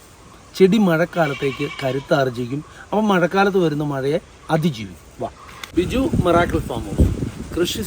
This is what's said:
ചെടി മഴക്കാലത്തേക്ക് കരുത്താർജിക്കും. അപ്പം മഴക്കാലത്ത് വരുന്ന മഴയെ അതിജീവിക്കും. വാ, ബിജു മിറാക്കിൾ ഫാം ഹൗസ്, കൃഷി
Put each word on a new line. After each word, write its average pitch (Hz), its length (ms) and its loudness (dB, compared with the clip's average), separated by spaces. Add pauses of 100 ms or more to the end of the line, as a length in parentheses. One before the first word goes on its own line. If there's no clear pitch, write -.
(580)
ചെടി 190 200 6 (100)
മഴക്കാലത്തേക്ക് 151 760 0 (160)
കരുത്താർജിക്കും. 131 800 -2 (280)
അപ്പം 214 220 0
മഴക്കാലത്ത് 190 540 2
വരുന്ന 147 280 -2
മഴയെ 139 260 -2 (360)
അതിജീവിക്കും. 113 500 -2 (160)
വാ, 113 80 -6 (480)
ബിജു 220 240 0 (240)
മിറാക്കിൾ 170 440 2
ഫാം 117 200 -6
ഹൗസ്, - 180 4 (480)
കൃഷി 175 320 -2